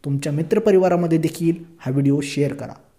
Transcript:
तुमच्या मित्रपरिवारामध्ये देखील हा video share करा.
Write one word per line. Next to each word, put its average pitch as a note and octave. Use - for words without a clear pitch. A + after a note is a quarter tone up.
तुमच्या C#3
मित्रपरिवारामध्ये F3
देखील E3
हा B2+
video C#3
share C#3+
करा. A#2+